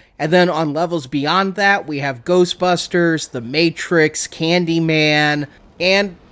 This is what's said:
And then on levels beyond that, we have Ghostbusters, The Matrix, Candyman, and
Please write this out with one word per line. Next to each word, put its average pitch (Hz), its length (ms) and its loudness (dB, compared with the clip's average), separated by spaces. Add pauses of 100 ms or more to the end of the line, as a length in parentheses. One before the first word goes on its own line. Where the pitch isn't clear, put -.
(180)
And 156 160 -2
then 180 160 4
on 156 240 -2
levels 165 320 -4
beyond 165 500 -2
that, 196 320 0
we 147 120 -6
have 135 260 -6
Ghostbusters, 175 1040 0
The 127 100 -8
Matrix, 156 880 0
Candyman, 156 1200 0 (320)
and 190 360 0 (160)